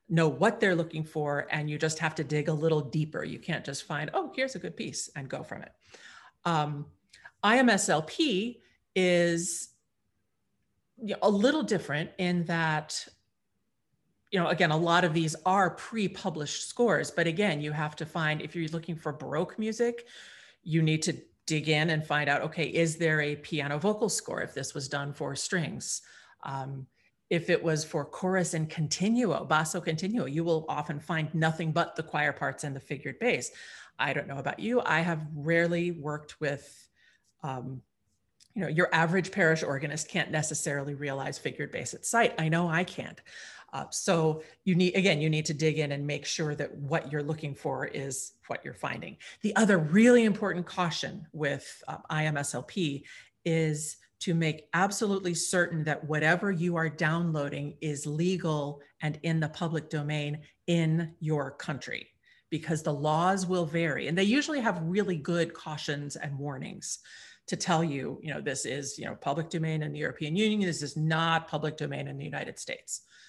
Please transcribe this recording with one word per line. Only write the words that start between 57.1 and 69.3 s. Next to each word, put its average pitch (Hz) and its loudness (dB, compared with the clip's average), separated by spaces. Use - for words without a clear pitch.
is 147 -4
legal 151 0
and 151 -2
in 165 2
the 151 0
public 156 -4
domain 147 -4
in 165 2
your 147 0
country, - -8
because 156 -2
the 156 0
laws 165 2
will 180 0
vary. 156 0
And 170 0
they 196 4
usually 285 2
have 196 0
really 185 0
good 165 -2
cautions 147 -6
and 143 -6
warnings - -8
to - -6
tell 165 2
you, 143 -4
you 151 -8
know, 147 -8
this 139 -4
is, 135 -6
you - -8
know, - -6
public 156 -4